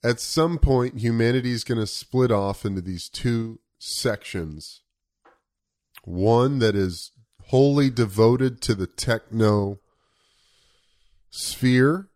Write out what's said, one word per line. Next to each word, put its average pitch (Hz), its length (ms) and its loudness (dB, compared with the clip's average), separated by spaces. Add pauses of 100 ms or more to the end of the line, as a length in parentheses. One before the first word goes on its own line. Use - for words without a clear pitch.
At 120 160 0
some 165 380 -2
point, 127 420 2
humanity 117 520 0
is 113 120 -4
gonna 113 240 -2
split 127 440 0
off 98 340 -2
into 98 160 -4
these 87 280 -10
two 113 500 -4 (180)
sections. - 1040 -8 (1200)
One 117 560 2
that 110 160 2
is 92 360 -4 (360)
wholly 139 420 4
devoted 117 720 2
to 113 140 0
the 95 120 -4
techno 104 920 0 (1500)
sphere 131 880 0